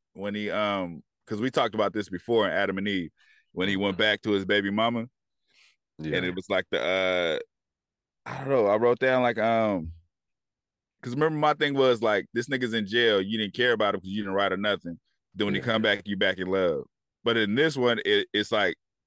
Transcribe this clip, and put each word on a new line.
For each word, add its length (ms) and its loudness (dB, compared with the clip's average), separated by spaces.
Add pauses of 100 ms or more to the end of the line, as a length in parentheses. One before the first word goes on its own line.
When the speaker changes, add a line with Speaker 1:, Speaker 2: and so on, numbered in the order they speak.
(140)
Speaker 1:
when 220 -6
he, 160 -4
um, 520 -2 (240)
'cause 140 -4
we 100 0
talked 240 0
about 180 2
this 160 -4
before 380 0
in 60 -2
Adam 240 0
and 100 -4
Eve, 240 -2 (420)
when 160 -2
he 80 0
went 180 -2
Speaker 2:
Mm-hmm. 40 -12
Speaker 1:
back 240 2
to 80 -2
his 140 0
baby 260 2
mama. 360 -2 (920)
Speaker 2:
Yeah. 140 -6
Speaker 1:
And 120 -2
it 100 -4
was 140 -10
like 220 0
the, 100 -2
uh, 580 0 (920)
I 120 -10
don't 80 -8
know, 180 2
I 100 4
wrote 220 4
down, 240 2
like, 160 0
um, 520 0 (1080)
'cause 120 -10
remember 260 0
my 140 4
thing 220 0
was, 260 4
like, 320 2
this 160 -2
nigga's 240 -2
in 140 -2
jail, 340 2
you 160 -4
didn't 180 -4
care 180 2
about 220 0
him 60 -6
'cause 80 -14
you 140 -4
didn't 120 -6
write 180 2
or 40 -4
nothing. 420 -4 (360)
Then 120 -2
when 80 0
he 60 -2
Speaker 2:
Yeah. 40 -8
Speaker 1:
come 180 0
back, 240 0
you 100 -4
back 220 0
in 100 -4
love. 360 0 (380)
But 140 2
in 180 0
this 220 0
one, 280 2
it, 280 2
it's 180 -2
like, 240 0 (320)